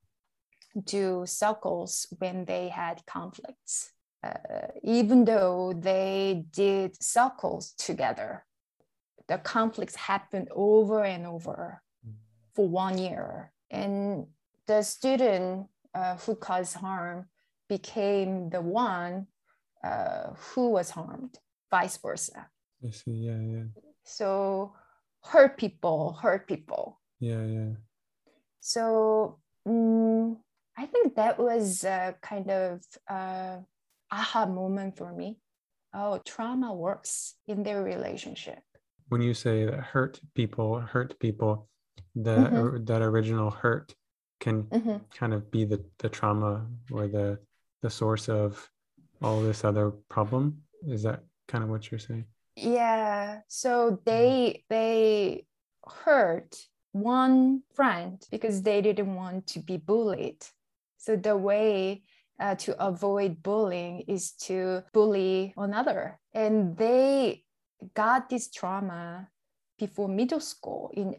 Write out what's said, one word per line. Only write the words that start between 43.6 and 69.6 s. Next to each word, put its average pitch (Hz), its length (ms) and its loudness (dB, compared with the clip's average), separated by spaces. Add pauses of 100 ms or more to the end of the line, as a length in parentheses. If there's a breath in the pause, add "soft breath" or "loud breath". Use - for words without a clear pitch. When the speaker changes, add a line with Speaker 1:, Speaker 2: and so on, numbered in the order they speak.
Speaker 2:
can 110 260 0
Speaker 1:
Mm-hmm. 220 320 -2 (180)
Speaker 2:
kind 113 180 -2
of 107 180 -4
be 113 140 2
the, 101 200 -2 (140)
the 113 100 -4
trauma 107 580 0 (240)
or 107 180 -2
the, 101 300 0 (420)
the 117 100 -2
source 110 380 0
of 104 420 -2 (520)
all 110 180 2
this 107 240 0
other 104 280 2 (160)
problem. 127 540 0 (240)
Is 113 180 -4
that - 200 -4 (240)
kind 113 160 -2
of 110 60 -4
what 110 200 -6
you're 113 80 -6
saying? 113 280 -8 (300)
Speaker 1:
Yeah. 214 920 0
So - 240 -2 (200)
Speaker 2:
Mm. 185 120 -4
Speaker 1:
they, 240 640 4
they 220 800 2 (400)
hurt 220 720 2 (360)
one 262 680 4 (100)
friend 185 580 0
because 214 320 -2
they 202 200 4
didn't 196 320 0
want 185 340 -8
to 170 120 -10
be 170 180 -6
bullied. 202 640 -2 (540)
So 220 180 -2
the 208 200 2
way, 196 640 0 (380 soft breath)
uh, 196 160 -2
to - 260 -4
avoid 196 600 0
bullying 180 640 -2
is 185 240 -4
to 185 500 -4 (100)
bully 196 640 4
another. 208 600 -2 (160)
And 214 420 2
they 254 680 4 (500)
got 247 340 2
this 247 220 -4
trauma 180 800 -8 (500)